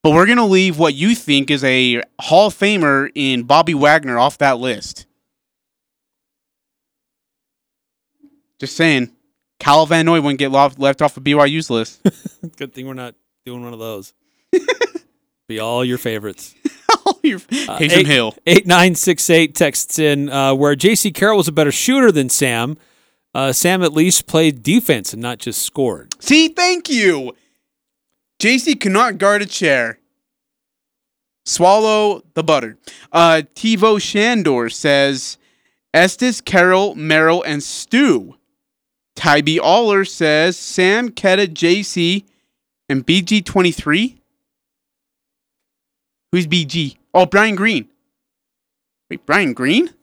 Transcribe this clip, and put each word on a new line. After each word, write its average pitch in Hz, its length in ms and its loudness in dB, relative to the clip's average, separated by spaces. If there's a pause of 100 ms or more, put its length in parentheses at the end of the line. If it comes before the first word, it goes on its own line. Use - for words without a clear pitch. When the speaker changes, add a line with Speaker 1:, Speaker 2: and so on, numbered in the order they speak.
Speaker 1:
But 156 80 4
we're 170 160 4
gonna 240 180 2
leave 185 340 2
what 156 140 2
you 180 220 0
think 139 340 -2
is 139 140 -2
a 127 380 0 (200)
Hall 196 260 4
of 190 100 -4
Famer 151 580 0
in 131 280 -2
Bobby 156 300 2
Wagner 143 460 2
off 139 180 0
that 135 220 0
list. 120 480 -10 (3500)
Just 135 160 -14
saying. 151 360 0 (480)
Kyle 156 260 4
Van 160 200 0
Noy 165 160 2
wouldn't 139 180 -4
get 139 120 -2
lo-, 139 260 4
left 135 240 0
off 147 160 0
of 135 60 -20
B 143 100 0
Y 147 120 4
U's 151 240 -4
list. 113 320 -4 (280)
Speaker 2:
<laughs> - 280 -20
Good 135 160 -14
thing 131 140 -16
we're 135 60 -14
not 123 220 -16 (300)
doing 123 180 -14
one 120 100 -14
of 110 60 -18
those. 110 340 -14 (680)
<laughs> - 680 -10
Be 110 120 -8
all 120 260 -2
your 123 120 -2
favorites. 107 640 -10
Speaker 1:
<laughs> - 60 -20 (400)
All - 160 -2
your 240 160 -2
f-, 269 320 -8
Speaker 2:
Uh, - 80 -10
Speaker 1:
Taysom 160 200 2
Speaker 2:
eight, 147 100 4
Speaker 1:
Hill. 120 280 2 (120)
Speaker 2:
eight 190 180 4
nine 180 300 4
six - 340 -2
eight 165 240 4
texts - 460 -2
in, 143 300 0
uh, 135 260 0
where 143 200 2
J 185 200 2
C 190 160 -2
Carroll 208 260 0
was 170 100 0
a 165 40 -6
better 147 200 0
shooter 254 400 2
than 139 180 0
Sam. 123 480 -2 (580)
Uh, 135 180 -2
Sam 180 300 0
at 151 100 0
least 170 320 0
played 156 380 0
defense 147 500 0
and 110 80 -12
not 120 160 -8
just - 240 -8
scored. - 520 -6 (100)
Speaker 1:
See, 320 240 2
thank 349 420 -4
you. 175 460 0 (1040)
J 247 180 2
C 254 160 0
cannot 208 460 0
guard 202 240 2
a - 20 -4
chair. 131 540 -2 (1500)
Swallow 214 800 0 (100)
the 165 100 -4
butter. 131 340 -2 (340)
Uh, 165 320 4 (100)
Tivo 214 480 0
Shandor 175 680 -2
says, 139 680 -2 (560)
Estes, 190 480 0
Carroll, 185 540 2
Merrill, 160 480 2
and 147 180 -6
Stu. 156 760 -2 (800)
Tybee 151 440 2
Aller 196 460 2
says, 160 520 0
Sam, 208 520 0
Keta, 190 440 0
J 175 300 0
C, 180 420 -2 (640)
and 135 160 -2
B 185 160 2
G 196 220 0
twenty-three? 185 760 -2 (2000)
Who's 180 160 -2
B 165 180 0
G? 143 320 -6 (160)
Oh, 180 120 4
Brian 208 300 0
Green. 190 320 -2 (1200)
Wait, - 160 -14
Brian 160 280 0
Green? 180 360 0 (140)